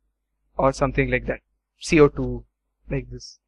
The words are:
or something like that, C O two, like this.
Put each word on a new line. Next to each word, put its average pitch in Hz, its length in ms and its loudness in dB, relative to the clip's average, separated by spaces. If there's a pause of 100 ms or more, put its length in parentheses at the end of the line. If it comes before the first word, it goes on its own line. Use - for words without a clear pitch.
(560)
or 135 160 2
something 135 360 -2
like 123 180 -2
that, - 140 -6 (380)
C - 220 2
O 143 80 8
two, 123 360 -6 (460)
like 127 200 -8
this. - 380 -18